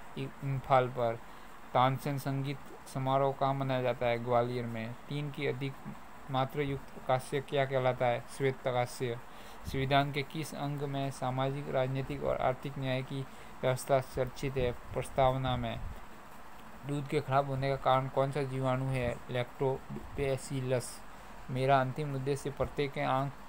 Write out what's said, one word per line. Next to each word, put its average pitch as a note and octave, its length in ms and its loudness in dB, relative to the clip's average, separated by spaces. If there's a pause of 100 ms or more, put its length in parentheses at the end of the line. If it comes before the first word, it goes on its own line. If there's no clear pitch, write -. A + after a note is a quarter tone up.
(180)
इ-, C3+ 80 -4 (180)
इम्फाल C3 440 6
पर। A#2+ 300 0 (560)
तानसेन C3+ 440 4
संगीत C3+ 400 -2 (360)
समारोह C3+ 380 4
कहाँ C3+ 220 2
मनाया C3+ 280 0
जाता A#2+ 240 2
है? A#2+ 180 2
ग्वालियर B2 420 4
में। A#2 280 -4 (140)
तीन D3 220 -4
की C#3 160 -2
अधिक C3+ 260 -2 (580)
मात्रा C3 320 0
युक्त - 460 -6
कांस्य C3+ 320 2
क्या C3+ 240 2
कहलाता B2+ 420 2
है? A#2+ 180 2 (120)
श्वेत C3+ 200 2
कांस्य। B2 640 0 (480)
संविधान C#3 460 4
के C#3+ 100 0
किस D3+ 320 -6
अंग C#3+ 260 -2
में C#3 300 -2
सामाजिक, C3+ 580 -2
राजनीतिक C3+ 560 0
और C3 120 2
आर्थिक C3+ 420 0
न्याय C3 240 0
की C3+ 240 -6 (360)
व्यवस्था C3 380 4
चर्चित C3 560 -2
है? B2 160 2
प्रस्तावना C3 840 2
में। A#2+ 240 -2 (1080)
दूध C#3+ 220 -2
के D3+ 120 2
खराब C#3 260 4
होने C3+ 220 0
का C3+ 80 2
कारण C3 320 4
कौन C3+ 240 2
सा C#3+ 100 0
जीवाणु C3 420 0
है? B2+ 320 0 (140)
Lactobacillus। C3 1800 -2 (440)
मेरा C3+ 300 6
अंतिम C3+ 340 -2
उद्देश्य C3+ 360 -2
प्रत्येक C3+ 420 0
के D3+ 80 -4
आंख C3+ 320 2 (160)